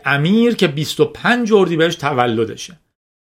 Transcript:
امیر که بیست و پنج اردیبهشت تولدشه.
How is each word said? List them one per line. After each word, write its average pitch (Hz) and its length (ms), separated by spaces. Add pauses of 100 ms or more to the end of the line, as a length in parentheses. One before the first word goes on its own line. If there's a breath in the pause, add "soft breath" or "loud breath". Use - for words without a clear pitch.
امیر 190 500
که 190 120
بیست 147 320
و 147 60
پنج 220 480
اردیبهشت 170 480
تولدشه. 123 760 (440)